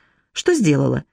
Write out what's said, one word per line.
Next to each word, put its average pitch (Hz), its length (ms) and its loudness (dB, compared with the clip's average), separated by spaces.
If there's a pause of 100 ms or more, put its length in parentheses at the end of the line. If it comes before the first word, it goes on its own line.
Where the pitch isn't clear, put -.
(320)
что - 200 -2
сделала. 139 600 0